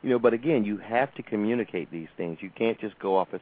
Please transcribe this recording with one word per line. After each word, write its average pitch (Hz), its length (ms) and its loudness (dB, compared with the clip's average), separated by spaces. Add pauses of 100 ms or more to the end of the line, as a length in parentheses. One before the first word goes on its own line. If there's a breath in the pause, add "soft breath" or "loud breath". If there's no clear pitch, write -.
You 135 80 -2
know, 123 80 6
but 117 140 6
again, 120 320 2
you 104 140 -2
have 117 380 0
to 107 60 -10
communicate 104 680 -2
these 82 260 -10
things. 85 240 -6
You 95 160 -12
can't 113 240 0
just 107 200 -10
go 95 160 0
off 92 160 2
and 92 100 -10